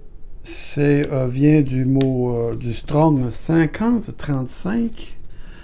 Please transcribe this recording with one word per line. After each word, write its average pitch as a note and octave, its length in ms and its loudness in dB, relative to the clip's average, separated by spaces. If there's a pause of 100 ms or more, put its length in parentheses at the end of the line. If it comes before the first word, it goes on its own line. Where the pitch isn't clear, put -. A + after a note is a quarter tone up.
(400)
c'est, C#3+ 720 0
euh, C3 160 0
vient D3 340 4
du B2+ 240 0
mot, C3 480 2
euh, A#2 220 -2
du A#2 180 -4
Strong D3 560 2
cinquante E3 880 0
trente-cinq, F3+ 1000 -4 (440)